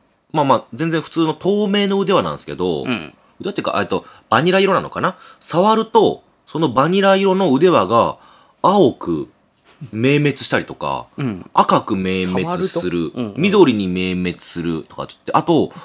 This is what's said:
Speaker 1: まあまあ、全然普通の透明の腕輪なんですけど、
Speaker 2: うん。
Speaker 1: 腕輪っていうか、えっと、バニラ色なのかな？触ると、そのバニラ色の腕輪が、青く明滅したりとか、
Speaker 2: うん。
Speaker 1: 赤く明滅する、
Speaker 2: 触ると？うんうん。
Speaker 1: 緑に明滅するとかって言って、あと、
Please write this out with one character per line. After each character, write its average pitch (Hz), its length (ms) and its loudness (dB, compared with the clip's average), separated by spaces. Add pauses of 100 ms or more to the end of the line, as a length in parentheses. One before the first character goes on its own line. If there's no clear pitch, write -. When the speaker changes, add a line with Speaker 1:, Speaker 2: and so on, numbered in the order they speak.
(320)
Speaker 1:
ま 160 80 0
あ 143 60 2
ま 135 80 4
あ、 110 180 -2
全 156 180 -4
然 160 120 -2
普 - 80 -14
通 165 160 0
の 156 80 -2
透 208 340 -2
明 202 200 0
の 196 100 0
腕 196 160 0
輪 147 80 4
な 85 80 -4
ん 73 60 -8
で 69 40 -14
す - 60 -18
け 73 100 -8
ど、 85 280 -2
Speaker 2:
う - 20 -8
ん。 95 260 -6 (260)
Speaker 1:
腕 - 100 -8
輪 - 20 -6
っ - 40 -10
て - 60 -6
い - 40 -8
う - 20 -
か、 - 120 -2
え 101 60 0
っ - 20 -14
と、 - 200 -4 (240)
バ 117 100 2
ニ 170 100 2
ラ 190 100 2
色 196 120 2
な 151 80 2
の 73 80 -10
か - 140 -8
な？ 180 160 -4 (220)
触 208 360 2
る 220 80 0
と、 190 380 2 (240)
そ - 120 -8
の 156 120 0
バ 131 180 2
ニ 190 140 2
ラ 196 140 4
色 196 180 2
の 185 180 2
腕 143 160 4
輪 123 180 4
が、 98 300 2 (460)
青 185 320 4
く 78 340 -6 (640)
明 131 280 2
滅 143 180 0
し - 100 -8
た 117 120 0
り 80 40 -8
と 76 120 -16
か、 69 400 -8
Speaker 2:
う - 80 -6
ん。 101 300 -8
Speaker 1:
赤 185 280 4
く 107 140 -4
明 92 280 -2
滅 92 40 -2
す 92 100 -2
る、 90 300 -4
Speaker 2:
触 90 220 -4
る 82 200 -2
と？ - 80 -14
う 127 40 -4
ん 117 40 -4
う - 40 -8
ん。 98 60 -14
Speaker 1:
緑 180 380 4
に 101 140 -2
明 92 260 -2
滅 90 240 -4
す - 240 -10
る 82 220 -4
と - 100 -20
か 71 80 -10
っ 71 60 -10
て - 60 -20
言 - 80 -20
っ - 20 -20
て、 - 80 -10
あ 156 100 2
と、 151 300 0 (120)